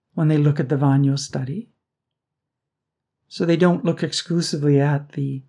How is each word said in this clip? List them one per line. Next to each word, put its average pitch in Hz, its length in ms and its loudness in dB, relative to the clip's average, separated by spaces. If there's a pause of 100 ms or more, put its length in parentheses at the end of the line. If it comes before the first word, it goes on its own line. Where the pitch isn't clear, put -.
(140)
when 165 140 0
they 156 100 2
look 147 220 2
at 135 100 -4
the 151 80 0
Vagno 139 420 2
study. 143 500 -10 (1600)
So - 180 -6
they 165 120 2
don't 175 280 2
look 175 160 -2
exclusively 156 760 0
at 143 320 0
the 135 380 -6